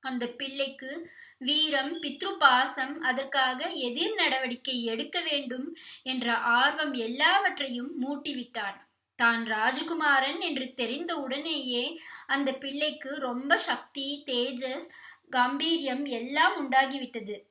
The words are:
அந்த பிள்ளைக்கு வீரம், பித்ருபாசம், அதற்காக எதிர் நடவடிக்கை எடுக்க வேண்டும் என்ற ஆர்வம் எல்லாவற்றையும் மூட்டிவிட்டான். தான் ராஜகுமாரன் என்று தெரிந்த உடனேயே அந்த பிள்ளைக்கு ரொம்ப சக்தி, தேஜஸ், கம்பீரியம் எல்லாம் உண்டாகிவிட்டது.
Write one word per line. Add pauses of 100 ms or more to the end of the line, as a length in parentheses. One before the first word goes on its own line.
அந்த
பிள்ளைக்கு (480)
வீரம்,
பித்ருபாசம்,
அதற்காக
எதிர்
நடவடிக்கை
எடுக்க
வேண்டும் (380)
என்ற
ஆர்வம்
எல்லாவற்றையும்
மூட்டிவிட்டான். (420)
தான்
ராஜகுமாரன்
என்று
தெரிந்த
உடனேயே (440)
அந்த
பிள்ளைக்கு
ரொம்ப
சக்தி,
தேஜஸ், (440)
கம்பீரியம்
எல்லாம்
உண்டாகிவிட்டது. (160)